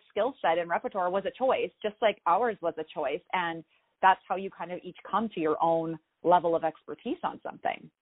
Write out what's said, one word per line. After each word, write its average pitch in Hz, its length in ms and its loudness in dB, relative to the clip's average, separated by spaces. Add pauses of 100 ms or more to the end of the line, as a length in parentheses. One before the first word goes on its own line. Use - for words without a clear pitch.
skill 220 320 -2
set 170 160 2
and 170 120 -2
repertoire 180 400 -2
was 190 160 0
a 175 60 -6
choice, 202 400 0 (100)
just 208 200 -4
like 208 160 4 (100)
ours 202 340 2
was 165 160 -2
a 160 60 -6 (100)
choice. 151 280 -4 (100)
And 170 320 -4 (380)
that's 190 260 6
how 196 80 -2
you 196 160 -6
kind 175 200 -12
of 180 120 -8
each 180 140 -14 (120)
come 214 240 0
to 185 60 -6
your 156 220 2
own 165 360 2 (260)
level 170 300 4
of 160 120 0
expertise 160 580 -8
on - 180 -6
something. - 480 -8 (120)